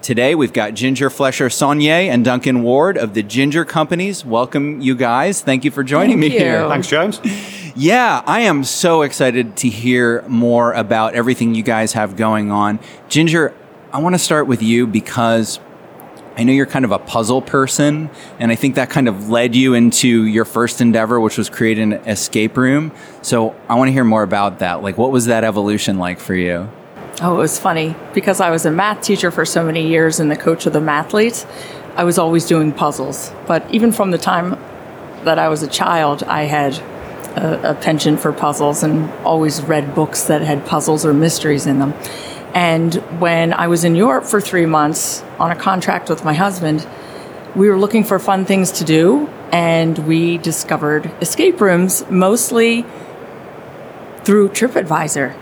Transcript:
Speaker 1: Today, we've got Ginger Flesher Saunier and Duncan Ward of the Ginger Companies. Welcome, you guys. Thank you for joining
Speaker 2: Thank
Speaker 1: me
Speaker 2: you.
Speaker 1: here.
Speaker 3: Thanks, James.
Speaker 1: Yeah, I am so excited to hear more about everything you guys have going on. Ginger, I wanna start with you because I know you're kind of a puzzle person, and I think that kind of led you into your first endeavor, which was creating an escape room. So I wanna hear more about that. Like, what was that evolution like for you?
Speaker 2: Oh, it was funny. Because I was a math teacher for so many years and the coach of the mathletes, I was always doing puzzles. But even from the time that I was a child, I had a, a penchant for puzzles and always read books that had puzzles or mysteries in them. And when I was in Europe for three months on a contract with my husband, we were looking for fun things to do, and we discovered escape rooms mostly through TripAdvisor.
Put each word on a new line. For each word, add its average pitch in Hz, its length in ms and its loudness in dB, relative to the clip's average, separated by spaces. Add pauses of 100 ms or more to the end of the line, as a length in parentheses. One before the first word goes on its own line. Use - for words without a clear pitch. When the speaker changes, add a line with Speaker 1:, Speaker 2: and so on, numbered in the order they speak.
Speaker 1:
Today, 127 320 2
we've 135 180 0
got 107 200 -2
Ginger 131 360 0
Flesher 131 400 0
Saunier 151 580 2
and 123 160 2
Duncan 123 400 2
Ward 143 340 2
of 107 160 -4
the 110 80 0
Ginger 139 440 0
Companies. 175 580 -2
Welcome, 131 560 -2
you 131 160 0
guys. 131 460 0
Thank 131 240 0
you 143 60 2
for 139 120 -4
joining 160 380 2
Speaker 2:
Thank 151 100 4
Speaker 1:
me 233 80 2
Speaker 2:
you. - 60 4
Speaker 1:
here. 160 240 0
Speaker 3:
Thanks, 139 180 -2
James. 175 320 0 (560)
Speaker 1:
Yeah, 170 500 2
I 196 160 2
am 156 220 2
so 165 380 2
excited 127 560 0
to 127 120 0
hear 117 600 2
more 120 420 4
about 110 420 0
everything 117 420 0
you 110 80 -2
guys 110 300 0
have 107 220 -2
going 107 360 0
on. 104 280 0 (300)
Ginger, 160 440 2 (380)
I 135 80 -4
wanna 175 200 0
start 151 280 0
with 113 160 0
you 117 240 2
because 113 720 0 (760)
I 117 80 -2
know 131 80 6
you're 139 140 4
kind 131 180 -2
of 101 60 0
a 101 80 0
puzzle 120 420 0
person, 147 680 0 (300)
and 117 100 0
I 113 60 2
think 135 200 -2
that 127 140 0
kind 131 200 2
of 104 200 -6
led 117 260 2
you 131 180 6
into 117 500 4
your 110 220 2
first 117 340 -2
endeavor, 117 400 2
which 110 180 0
was 107 120 -4
creating 110 420 0
an 104 160 -4
escape 110 480 -2
room. 143 380 0 (300)
So 113 320 0 (120)
I 120 80 0
wanna 131 160 4
hear 131 140 2
more 110 180 4
about 101 360 0
that. 87 240 -2
Like, 98 140 -4
what 135 140 0
was 123 140 2
that 113 180 2
evolution 104 560 0
like 90 220 -4
for 95 140 -4
you? 90 340 -2 (500)
Speaker 2:
Oh, 175 140 0
it 165 60 0
was 156 180 0
funny. 165 380 -2 (180)
Because 190 260 0
I 175 120 2
was 165 160 0
a - 40 2
math 202 300 0
teacher 190 300 0
for 160 120 -2
so 165 220 0
many 160 220 -2
years 160 320 2
and 156 100 2
the 151 60 0
coach 165 320 0
of 151 60 0
the 151 60 2
mathletes, 160 680 0 (480)
I 180 80 0
was 175 160 2
always 165 260 2
doing 156 260 2
puzzles. 143 600 -4 (160)
But 160 260 0
even 226 180 4
from 196 200 0
the 165 80 0
time 180 360 -2 (680)
that 160 160 2
I 160 100 2
was 156 140 -2
a 143 40 -6
child, 160 580 0
I 151 180 -2
had 147 340 0 (580)
a, 160 360 -2
a - 20 0
penchant 151 460 0
for 151 120 -2
puzzles 147 520 -2
and 156 260 0 (160)
always 156 380 0
read 147 320 -2
books - 300 -2
that 156 180 0
had 147 240 -2
puzzles 156 400 0
or 151 40 4
mysteries 151 540 2
in 139 140 2
them. 143 160 0 (580)
And 165 400 2 (260)
when 165 320 2
I 170 160 0
was 170 160 2
in 170 120 4
Europe 247 300 2
for 208 140 0
three 180 280 0
months 156 560 -2 (160)
on 165 100 0
a 170 60 -2
contract 185 560 -2
with 156 120 -4
my 156 120 0
husband, 170 500 -2 (720)
we 190 120 6
were 190 120 4
looking 208 240 2
for 196 160 0
fun 190 260 0
things 190 280 2
to - 100 -4
do, 170 440 4 (240)
and 165 460 2 (100)
we 170 300 2
discovered 156 720 -2 (100)
escape 349 420 0
rooms 185 500 2
mostly 233 760 2 (1400)
through 202 260 4
TripAdvisor. 156 920 -2